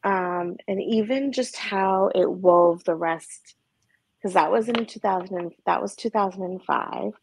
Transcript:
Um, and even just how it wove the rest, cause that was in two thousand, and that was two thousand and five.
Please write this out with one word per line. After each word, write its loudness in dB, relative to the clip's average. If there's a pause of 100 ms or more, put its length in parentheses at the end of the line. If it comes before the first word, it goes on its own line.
Um, -2 (120)
and -4
even 0
just -4
how 0
it 4
wove 4
the 0
rest, -6 (640)
cause -6
that 4
was 2
in -2
two -16
thousand, -2
and -6 (140)
that 0
was -8
two -6
thousand -2
and -8
five. -2 (100)